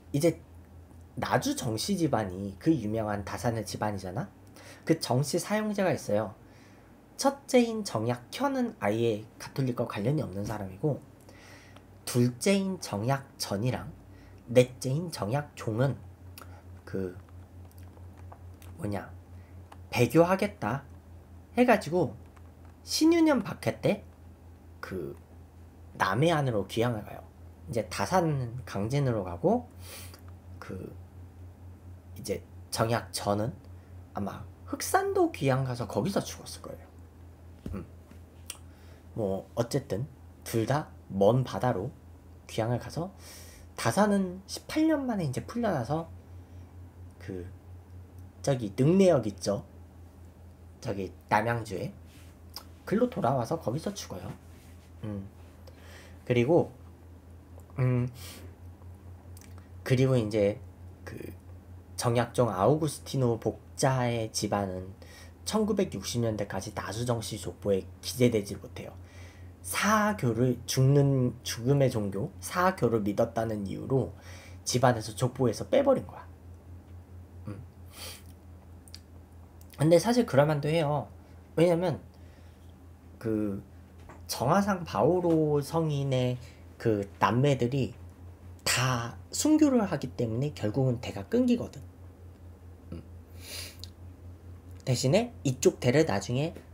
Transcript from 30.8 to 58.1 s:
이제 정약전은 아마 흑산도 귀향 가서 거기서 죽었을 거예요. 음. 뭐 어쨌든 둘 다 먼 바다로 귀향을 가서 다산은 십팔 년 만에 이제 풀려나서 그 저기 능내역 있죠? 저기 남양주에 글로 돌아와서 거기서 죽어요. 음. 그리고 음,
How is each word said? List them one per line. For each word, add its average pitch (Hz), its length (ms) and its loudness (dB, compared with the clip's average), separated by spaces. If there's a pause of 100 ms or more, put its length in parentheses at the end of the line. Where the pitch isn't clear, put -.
이제 - 240 -6 (280)
정약전은 110 840 0 (580)
아마 - 320 -6 (220)
흑산도 381 640 0
귀향 135 340 2
가서 120 220 -4
거기서 127 340 0
죽었을 - 420 -8
거예요. - 240 -14 (840)
음. 90 140 -8 (1300)
뭐 98 400 -2
어쨌든 120 520 -2 (360)
둘 113 240 -2
다 143 240 -2 (220)
먼 104 320 6
바다로 113 460 -2 (580)
귀향을 117 300 -2
가서 170 360 -8 (640)
다산은 190 720 2
십팔 - 420 0
년 285 180 2
만에 214 180 -2
이제 131 200 -2
풀려나서 165 640 -2 (1080)
그 90 280 -8 (920)
저기 123 360 0
능내역 160 500 6
있죠? 101 380 -2 (1160)
저기 98 320 -4 (160)
남양주에 110 640 2 (920)
글로 233 240 2
돌아와서 135 520 0
거기서 160 340 -4
죽어요. 95 380 -10 (720)
음. 101 240 -8 (960)
그리고 123 480 4 (1040)
음, 127 300 2 (1700)